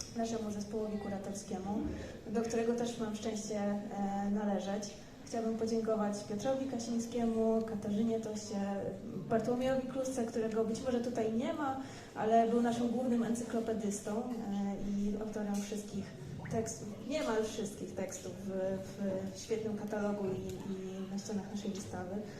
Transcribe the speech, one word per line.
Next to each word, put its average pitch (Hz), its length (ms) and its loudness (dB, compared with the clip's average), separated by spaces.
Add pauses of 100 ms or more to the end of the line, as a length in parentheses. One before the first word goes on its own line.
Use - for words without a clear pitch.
(180)
naszemu 226 340 0
zespołowi 208 460 -2
kuratorskiemu, 196 800 -4 (500)
do 226 140 2
którego 226 320 2
też 240 260 0
mam 214 160 -2
szczęście, 214 440 -2
e, 202 200 2 (520)
należeć. 202 640 0 (320)
Chciałabym 226 320 0
podziękować 220 720 2
Piotrowi 269 360 2
Kasińskiemu, 226 960 2
Katarzynie 220 580 2
Toście, 214 400 -4 (720)
Bartłomiejowi 247 580 4
Klusce, 254 380 0
którego 220 400 2
być 214 200 0
może 240 140 4
tutaj 233 340 2
nie 285 200 2
ma, 269 260 0 (360)
ale 220 340 8
był 240 120 6
naszym 240 260 4
głównym 233 360 2
encyklopedystą, 214 880 0
e, 233 100 0 (680)
i 202 300 2
autorem 208 340 -2
wszystkich 202 500 -4 (460)
tekstów, 220 360 0 (220)
niemal 254 340 2
wszystkich - 520 -4
tekstów 185 360 -4 (140)
w, 190 320 0 (560)
w - 60 -8
świetnym 214 380 -2
katalogu 208 480 0
i, 190 220 -2 (240)
i 190 400 -4
na 202 80 -2
ścianach 202 360 -4
naszej 202 160 -2
wystawy. 180 440 -4 (240)